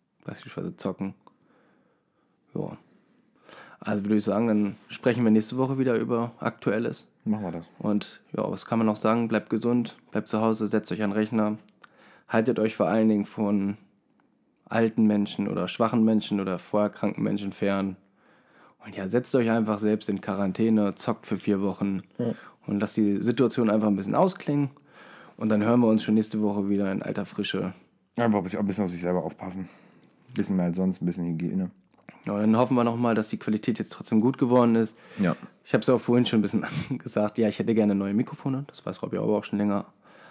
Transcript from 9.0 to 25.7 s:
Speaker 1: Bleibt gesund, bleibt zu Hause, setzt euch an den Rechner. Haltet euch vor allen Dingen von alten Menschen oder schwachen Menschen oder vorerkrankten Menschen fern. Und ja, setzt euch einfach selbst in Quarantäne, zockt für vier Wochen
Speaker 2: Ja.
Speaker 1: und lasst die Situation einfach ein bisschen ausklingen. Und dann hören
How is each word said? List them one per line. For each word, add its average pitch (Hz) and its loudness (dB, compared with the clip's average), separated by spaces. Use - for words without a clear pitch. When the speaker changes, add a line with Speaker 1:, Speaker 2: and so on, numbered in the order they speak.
Speaker 1:
Bleibt 110 -2
gesund, 117 0
bleibt 107 -4
zu 110 0
Hause, 110 0
setzt 104 -2
euch 92 -4
an 101 -2
den 101 -2
Rechner. 107 0
Haltet 110 2
euch 110 0
vor 95 2
allen 110 4
Dingen 104 2
von 101 -2
alten 113 2
Menschen 104 0
oder 92 -4
schwachen 113 0
Menschen 107 0
oder 92 -2
vorerkrankten 104 -2
Menschen 101 -4
fern. 98 -2
Und 92 -14
ja, 95 -6
setzt 120 -2
euch 117 2
einfach 110 0
selbst 107 0
in 98 -2
Quarantäne, 101 0
zockt - -6
für 104 -4
vier 98 0
Wochen 98 -2
Speaker 2:
Ja. 117 -4
Speaker 1:
und 101 -2
lasst 101 -2
die 101 2
Situation 117 2
einfach 107 2
ein 101 4
bisschen 98 -2
ausklingen. 143 0
Und 110 -2
dann 104 2
hören 117 6